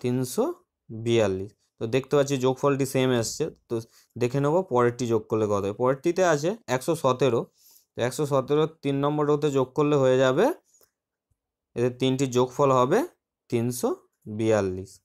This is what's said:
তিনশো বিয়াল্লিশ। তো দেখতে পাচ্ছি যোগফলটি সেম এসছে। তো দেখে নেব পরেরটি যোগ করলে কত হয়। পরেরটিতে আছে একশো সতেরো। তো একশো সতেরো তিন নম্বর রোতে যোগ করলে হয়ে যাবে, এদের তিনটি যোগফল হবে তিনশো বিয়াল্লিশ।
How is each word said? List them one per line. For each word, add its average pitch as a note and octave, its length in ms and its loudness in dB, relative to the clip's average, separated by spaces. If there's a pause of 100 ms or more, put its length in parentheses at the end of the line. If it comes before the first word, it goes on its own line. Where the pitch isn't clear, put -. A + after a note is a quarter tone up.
তিনশো B2+ 420 -2 (460)
বিয়াল্লিশ। A2 600 0 (280)
তো A#2 60 -6 (100)
দেখতে C3 220 -2
পাচ্ছি C#3 180 2 (100)
যোগফলটি C3+ 500 0
সেম C3 140 2 (120)
এসছে। A2+ 240 -6 (240)
তো A#2+ 60 -6 (420)
দেখে A#2+ 280 -2
নেব D3 120 0 (160)
পরেরটি A#2+ 400 2
যোগ A2 180 2
করলে A2 220 0
কত G2 140 -2
হয়। G2+ 140 -6
পরেরটিতে C#3 420 0 (100)
আছে D3+ 180 0 (240)
একশো C3 180 -2 (100)
সতেরো। B2+ 380 2 (520)
তো - 140 -14
একশো C#3 260 -4
সতেরো C#3 320 0 (200)
তিন C#3 200 -2
নম্বর D3+ 260 -2
রোতে D3+ 180 2 (100)
যোগ B2+ 180 0
করলে D3 260 2
হয়ে C3 220 4
যাবে, C3 200 2 (1300)
এদের B2 240 0
তিনটি C3 240 0 (120)
যোগফল B2+ 420 2
হবে C#3 200 2 (520)
তিনশো B2 380 -2 (500)
বিয়াল্লিশ। G2 520 0 (140)